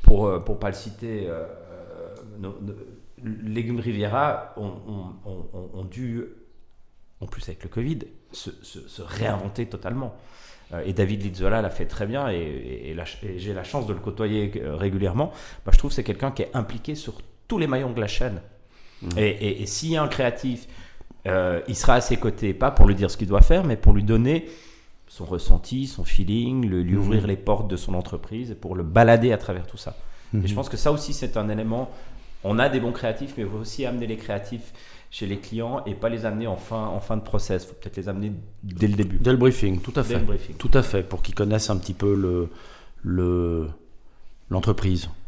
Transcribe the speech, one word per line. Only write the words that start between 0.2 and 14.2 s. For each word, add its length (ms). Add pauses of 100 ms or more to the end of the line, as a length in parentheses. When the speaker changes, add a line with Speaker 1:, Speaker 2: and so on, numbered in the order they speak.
Speaker 1:
euh, 140
pour 180
pas 120
le 40
citer, 540
euh, 160 (960)
nos, 200
nos, 140 (720)
Légumes 360
Riviera 760
ont, 100
ont, 640
ont, 240
ont, 260
ont 40
dû, 400 (960)
en 60
plus 220
avec 140
le 60
covid, 320 (320)
se, 180 (120)
se, 240
se 160
réinventer 640
totalement. 480 (580)
Euh, 120
et 80
David 300
Lizzola 400
l'a 80
fait 160
très 200
bien 220
et, 80
et, 540
et 40
la 120
ch-, 160
et 160
j'ai 160
la 100
chance 220
de 60
le 80
côtoyer, 500 (120)